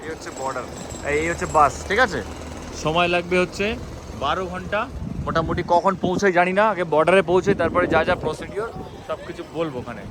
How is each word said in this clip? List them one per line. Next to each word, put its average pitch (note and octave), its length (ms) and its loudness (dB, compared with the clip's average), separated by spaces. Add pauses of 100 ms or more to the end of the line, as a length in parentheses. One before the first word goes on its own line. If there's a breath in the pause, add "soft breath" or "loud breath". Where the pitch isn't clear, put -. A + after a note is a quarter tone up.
এই D#3 100 -12
হচ্ছে D#3+ 160 -12 (120)
বর্ডার, C3 240 -4 (440)
এই, C#3+ 120 0
এই D#3+ 100 0
হচ্ছে F3 160 -4 (100)
বাস, C#3+ 160 8 (160)
ঠিক G3 160 2
আছে? E3+ 140 -2 (640)
সময় E3+ 320 2
লাগবে F3 280 0
হচ্ছে F3+ 220 -4 (580)
বারো E3 280 0
ঘন্টা F3+ 280 -2 (460)
মোটামুটি। D#3+ 360 0 (120)
কখন F3 200 4 (100)
পৌঁছাই F#3 360 2
জানি F3+ 200 4
না, G#3+ 40 6 (100)
আগে F3+ 100 0 (100)
বর্ডারে E3+ 380 6
পৌঁছাই, F#3 300 4
তারপরে F3 320 2
যা D#3+ 160 6
যা F3+ 140 4
প্রসিডিওর E3 460 -6 (380)
সব D#3+ 200 -6
কিছু E3+ 140 -10 (160)
বলবো D#3 260 -2
ওখানে। A2 280 -10